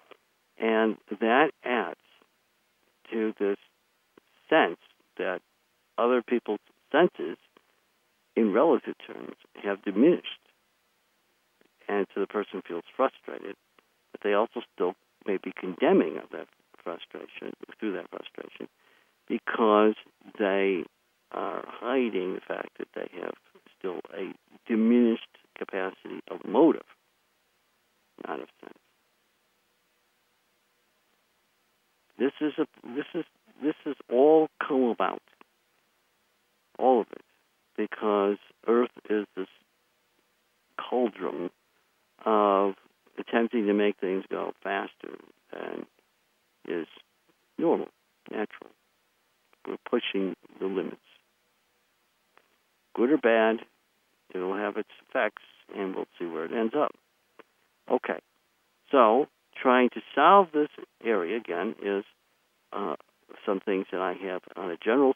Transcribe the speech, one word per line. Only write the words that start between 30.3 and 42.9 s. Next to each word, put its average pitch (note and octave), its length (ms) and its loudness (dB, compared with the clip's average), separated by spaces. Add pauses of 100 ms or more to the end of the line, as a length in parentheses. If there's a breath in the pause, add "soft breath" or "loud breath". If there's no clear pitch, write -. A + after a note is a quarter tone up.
This C3 140 0 (100)
is D3 160 -2
a, D3+ 80 0 (300)
this D3 180 -6
is, D#3+ 120 -6 (360)
this D3+ 140 -2 (100)
is D3 100 -6 (160)
all D3+ 360 6 (180)
come C3 200 2
about, G2 360 0 (1600)
all B2 220 4
of - 100 -4
it, - 100 -18 (540)
because G2+ 640 0 (280)
Earth A#2+ 260 2 (180)
is G#2 160 0 (100)
this F#2+ 120 -8 (1300)
cauldron F2+ 680 -4 (760)
of G2+ 500 2 (440)